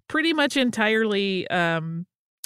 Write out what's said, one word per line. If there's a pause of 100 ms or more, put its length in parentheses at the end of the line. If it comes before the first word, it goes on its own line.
pretty
much
entirely,
um, (400)